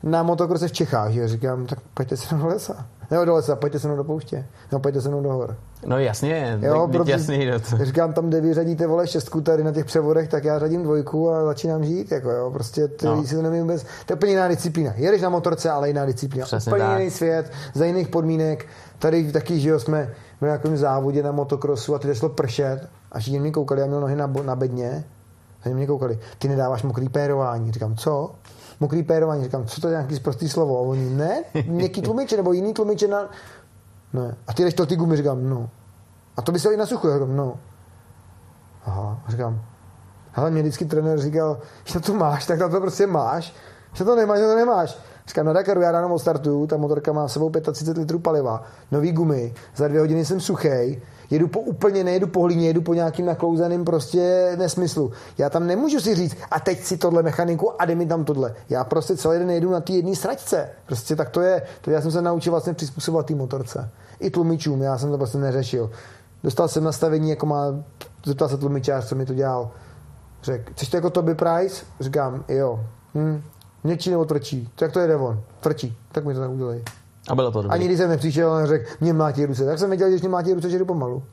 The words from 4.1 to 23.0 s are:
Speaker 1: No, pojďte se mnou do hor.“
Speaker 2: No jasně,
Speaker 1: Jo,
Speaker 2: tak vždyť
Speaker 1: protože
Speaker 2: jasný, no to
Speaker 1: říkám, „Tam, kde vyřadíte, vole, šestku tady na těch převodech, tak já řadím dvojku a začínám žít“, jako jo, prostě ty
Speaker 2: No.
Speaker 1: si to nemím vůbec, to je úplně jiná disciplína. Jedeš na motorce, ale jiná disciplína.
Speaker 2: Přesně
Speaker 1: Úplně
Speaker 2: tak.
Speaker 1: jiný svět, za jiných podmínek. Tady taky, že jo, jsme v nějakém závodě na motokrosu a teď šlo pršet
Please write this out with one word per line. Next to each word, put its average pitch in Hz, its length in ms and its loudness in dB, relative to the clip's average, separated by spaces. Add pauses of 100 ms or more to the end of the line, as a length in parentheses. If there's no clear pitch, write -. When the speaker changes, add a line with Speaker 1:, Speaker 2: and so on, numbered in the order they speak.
Speaker 1:
No, 139 80 0
pojďte 139 200 0
se 131 80 -4
mnou 143 140 -2
do 139 100 0
hor.“ 120 240 -4 (300)
Speaker 2:
No 127 120 2
jasně, 131 640 0
Speaker 1:
Jo, 139 120 2
Speaker 2:
tak 160 140 4
vždyť 175 120 2
Speaker 1:
protože 160 120 2
Speaker 2:
jasný, 139 340 0
no 120 140 0 (180)
to 139 60 2
Speaker 1:
říkám, 156 280 2
„Tam, 165 160 0
kde 160 120 4
vyřadíte, 165 460 2
vole, 165 200 2
šestku 160 340 -2
tady 156 240 2
na 156 80 0
těch 151 120 0
převodech, 156 440 2
tak 147 160 0
já 151 140 2
řadím 160 240 0
dvojku 156 480 2
a 160 140 2
začínám 156 400 0
žít“, 180 280 -2
jako 131 180 -2
jo, 123 200 0
prostě 139 380 -2
ty 147 180 -4
Speaker 2:
No. 151 180 2
Speaker 1:
si 131 120 -4
to 160 60 0
nemím 165 180 0
vůbec, 165 220 -2 (240)
to - 60 -4
je 170 40 -2
úplně 202 160 2
jiná 185 160 4
disciplína. 160 480 0
Jedeš 175 260 4
na 185 60 2
motorce, 170 420 0
ale 143 180 0
jiná 143 160 0
disciplína. 131 420 -4
Speaker 2:
Přesně 110 240 -2
Speaker 1:
Úplně 202 140 4
Speaker 2:
tak. 220 140 2
Speaker 1:
jiný 190 120 0
svět, 165 400 0 (240)
za 147 100 2
jiných 175 240 2
podmínek. 160 580 0 (320)
Tady 160 340 2
taky, 156 280 0
že 143 80 2
jo, 156 120 4
jsme 151 300 -2 (300)
v - 20 0
nějakém 151 340 0
závodě 139 460 2
na 143 100 -2
motokrosu 143 640 -2
a 139 40 -2
teď 139 200 -2
šlo 156 100 0
pršet 139 600 -2 (240)